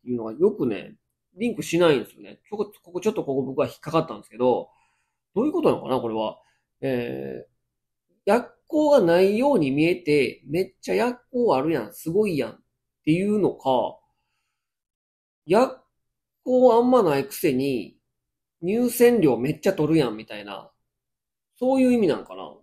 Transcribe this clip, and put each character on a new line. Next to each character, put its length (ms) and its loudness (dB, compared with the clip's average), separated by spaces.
て 60 -12
い 40 -4
う 40 -4
の 60 -8
が 80 -8
よ 220 0
く 140 -4
ね、 280 -8
リ 120 -4
ン 60 -8
ク 80 -10
し 160 -4
な 120 6
い 60 2
ん 60 -4
で 60 -14
す 60 -20
よ 60 -20
ね。 180 -20
こ 80 -10
こ、 140 -8
こ 120 -20
こ 80 -8
ち 60 -4
ょ 40 2
っ 20 -16
と 120 -6
こ 100 -6
こ 80 -2
僕 160 -6
は 80 -2
引 60 -14
っ 60 -20
か 120 -12
か 80 0
っ 80 -4
た 60 -14
ん 60 -14
で 40 -20
す 60 -20
け 80 -20
ど、 320 0
ど 60 0
う 40 0
い 40 0
う 20 -2
こ 100 -2
と 80 2
な 60 2
の 80 -10
か 60 -10
な、 100 -2
こ 80 -6
れ 80 -6
は。 240 -6
え 640 -8
ー、 40 -20
薬 240 0
効 220 0
が 120 6
な 180 4
い 180 2
よ 160 2
う 60 2
に 120 0
見 140 2
え 120 0
て、 500 -2
め 160 -4
っ 160 -10
ち 140 -8
ゃ 20 -2
薬 240 -2
効 260 0
あ 40 0
る 100 -2
や 100 -2
ん、 120 -12
す 160 -10
ご 160 0
い 120 -2
や 100 -2
ん 40 -14
っ 80 -20
て 80 0
い 140 2
う 120 0
の 140 2
か、 480 -4
薬 300 2
効 280 6
あ 60 6
ん 100 2
ま 140 6
な 140 2
い 100 -2
く 60 -16
せ 180 0
に、 440 -4
入 280 0
選 320 4
料 160 4
め 140 -2
っ 80 -8
ち 80 -2
ゃ 60 2
取 200 0
る 60 4
や 100 0
ん 80 -8
み 80 -16
た 140 -14
い 60 -14
な、 260 -14
そ 160 0
う 60 2
い 60 4
う 60 4
意 40 2
味 100 2
な 100 0
ん 80 -14
か 100 -18
な。 80 -14